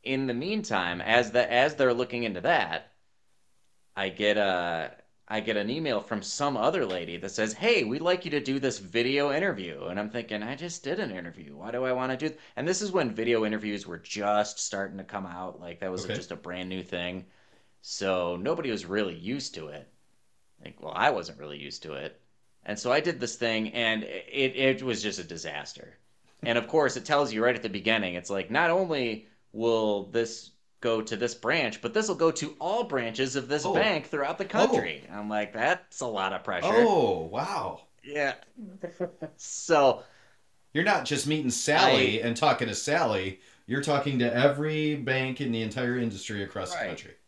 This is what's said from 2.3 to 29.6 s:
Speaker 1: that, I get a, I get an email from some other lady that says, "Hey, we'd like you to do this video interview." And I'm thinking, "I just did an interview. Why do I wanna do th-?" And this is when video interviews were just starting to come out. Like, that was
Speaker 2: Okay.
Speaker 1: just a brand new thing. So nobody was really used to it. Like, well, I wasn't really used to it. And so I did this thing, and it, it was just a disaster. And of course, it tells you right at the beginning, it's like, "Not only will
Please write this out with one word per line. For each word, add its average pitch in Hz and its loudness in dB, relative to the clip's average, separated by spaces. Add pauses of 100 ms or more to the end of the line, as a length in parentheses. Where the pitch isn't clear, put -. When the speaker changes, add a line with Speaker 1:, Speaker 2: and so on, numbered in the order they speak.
Speaker 1:
that, 101 0 (1040)
I 98 -2
get 104 4
a, 87 2 (380)
I 110 -2
get 107 0
an 104 0
email 135 -2
from 104 -4
some 143 -2
other 135 2
lady 87 -4
that 90 -8
says, 107 -2
"Hey, 202 2
we'd 127 -2
like 180 0
you 156 -4
to 147 0
do 135 -2
this 135 0
video 131 2
interview." 107 -2
And 90 -4
I'm 107 -4
thinking, 110 -6
"I 127 -6
just 175 -10
did 165 -4
an 170 -4
interview. 85 -12
Why 95 -10
do 123 -2
I 127 2
wanna 127 0
do 151 -2
th-?" 156 -6 (180)
And 135 -2
this 185 0
is 202 -4
when 139 2
video 113 2
interviews 107 -4
were 87 -10
just 104 0
starting 98 -4
to 95 -12
come 98 -6
out. 90 -10
Like, 85 -12
that 95 -4
was 92 -4
Speaker 2:
Okay. 90 -6
Speaker 1:
just 90 -6
a - -8
brand 90 -8
new 92 -6
thing. 90 -6 (560)
So 90 0
nobody 139 -2
was 85 -4
really 95 0
used 117 -6
to 78 -10
it. 73 -14 (720)
Like, - -16
well, 78 -8
I 113 4
wasn't 82 -4
really 73 -12
used 71 -12
to 78 -10
it. 71 -10 (420)
And 104 -6
so 123 0
I 143 6
did 156 -2
this 120 -6
thing, 110 0
and 113 0
it, 131 -2
it 135 4
was 110 -2
just 101 -2
a 92 -8
disaster. 80 -10 (460)
And 120 2
of 113 0
course, 147 4
it 127 -8
tells 143 4
you 110 2
right 123 6
at 110 -6
the 110 -2
beginning, 98 0
it's 87 -8
like, 98 -2
"Not 156 4
only 147 0 (240)
will 110 2